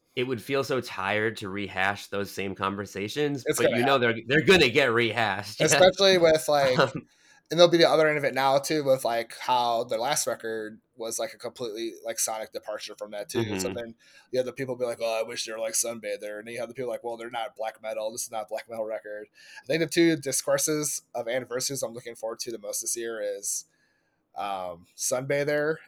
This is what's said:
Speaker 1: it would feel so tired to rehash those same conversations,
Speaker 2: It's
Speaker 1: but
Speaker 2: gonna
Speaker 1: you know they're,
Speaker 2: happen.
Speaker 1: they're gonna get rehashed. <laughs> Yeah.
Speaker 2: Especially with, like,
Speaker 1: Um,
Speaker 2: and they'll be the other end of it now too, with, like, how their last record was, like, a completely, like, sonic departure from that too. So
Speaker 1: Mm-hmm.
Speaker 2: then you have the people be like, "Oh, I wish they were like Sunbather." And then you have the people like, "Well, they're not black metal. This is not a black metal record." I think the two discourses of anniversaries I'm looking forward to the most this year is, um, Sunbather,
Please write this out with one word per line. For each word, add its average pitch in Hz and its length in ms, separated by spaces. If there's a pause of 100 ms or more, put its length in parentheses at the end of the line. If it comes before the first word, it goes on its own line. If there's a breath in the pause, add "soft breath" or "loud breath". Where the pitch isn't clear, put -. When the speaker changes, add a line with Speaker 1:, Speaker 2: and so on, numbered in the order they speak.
(160)
Speaker 1:
it 123 100
would 123 160
feel 139 220
so 131 180
tired 107 560
to 101 120
rehash 98 580
those 101 240
same 95 240
conversations, 104 880
Speaker 2:
It's 151 140
Speaker 1:
but - 100
Speaker 2:
gonna 117 60
Speaker 1:
you 120 100
know 139 140
they're, 117 160
Speaker 2:
happen. - 120
Speaker 1:
they're 143 180
gonna 165 240
get 127 240
rehashed. 107 680
<laughs> - 20
Yeah. 151 180
Speaker 2:
Especially 190 380
with, 160 280
like, 139 320
Speaker 1:
Um, - 280 (440 soft breath)
Speaker 2:
and 156 80
they'll 175 100
be 170 80
the 160 120
other 156 180
end 151 100
of 143 80
it 123 100
now 135 240
too, 151 240
with, 131 220
like, 117 340
how 120 460
their 120 140
last 139 280
record 110 540 (140)
was, 113 240
like, 113 140
a 113 40
completely, 113 560 (120)
like, 113 140
sonic 110 340
departure 107 420
from 104 160
that 104 180
too. 107 260
So 95 140
Speaker 1:
Mm-hmm. 95 60
Speaker 2:
then 113 200 (360 soft breath)
you 123 80
have 127 60
the 123 80
people 131 220
be 123 100
like, 117 160
"Oh, 113 180
I 113 80
wish 120 180
they 113 80
were 110 60
like 113 140
Sunbather." 104 640
And 110 80
then 117 80
you 120 40
have 117 100
the 120 60
people 127 160
like, 110 120
"Well, 117 140
they're 117 140
not 113 240
black 110 260
metal. 110 300
This 120 140
is 120 60
not 110 140
a - 40
black 110 200
metal 110 160
record." 107 440 (340 loud breath)
I - 40
think 156 140
the 160 60
two 165 300
discourses 143 840 (120)
of 117 120
anniversaries 127 560
I'm 117 100
looking 117 220
forward 113 260
to 120 100
the 110 80
most 101 220
this - 160
year 117 240
is, 101 440 (720)
um, 92 520 (100)
Sunbather, 143 800 (100)